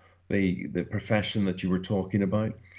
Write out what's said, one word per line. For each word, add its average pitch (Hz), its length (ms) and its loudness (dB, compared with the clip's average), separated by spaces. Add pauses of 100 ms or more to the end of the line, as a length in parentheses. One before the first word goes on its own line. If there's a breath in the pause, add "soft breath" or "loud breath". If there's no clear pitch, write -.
(300 loud breath)
the, 95 360 2
the 87 160 -2
profession 104 600 0
that 92 180 -2
you 92 80 0
were 92 80 2
talking 98 460 0
about, 107 300 0 (240 loud breath)